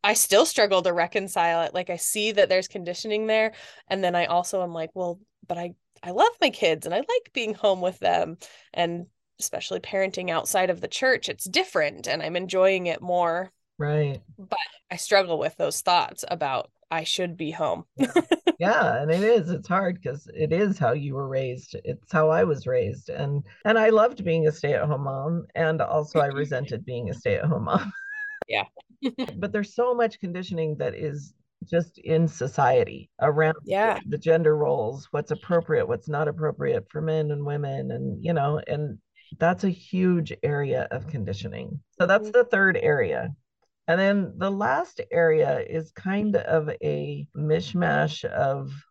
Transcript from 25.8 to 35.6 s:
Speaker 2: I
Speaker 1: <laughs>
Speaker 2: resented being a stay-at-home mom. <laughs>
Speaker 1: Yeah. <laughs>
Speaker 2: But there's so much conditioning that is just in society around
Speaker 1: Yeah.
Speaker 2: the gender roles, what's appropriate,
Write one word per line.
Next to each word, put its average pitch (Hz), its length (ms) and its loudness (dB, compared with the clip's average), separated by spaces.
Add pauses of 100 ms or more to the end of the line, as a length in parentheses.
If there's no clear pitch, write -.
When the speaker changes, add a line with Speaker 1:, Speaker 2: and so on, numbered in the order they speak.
Speaker 2:
I 147 60 4
Speaker 1:
<laughs> 139 160 -2
Speaker 2:
resented 131 420 -4
being 120 280 -6
a - 20 -4
stay-at-home - 520 0
mom. - 320 0
<laughs> 807 40 -12 (460)
Speaker 1:
Yeah. - 160 -2 (400)
<laughs> 254 340 -6
Speaker 2:
But 196 140 -6
there's 208 240 -4
so 247 180 2
much 233 260 0
conditioning 175 580 -4
that 143 180 -4
is 143 380 -10 (320)
just 170 340 -2
in 160 280 2
society 127 840 0 (100)
around 156 420 2
Speaker 1:
Yeah. 202 440 2
Speaker 2:
the 147 100 -4
gender 160 400 4
roles, 139 540 -2
what's 147 200 -4
appropriate, 156 560 0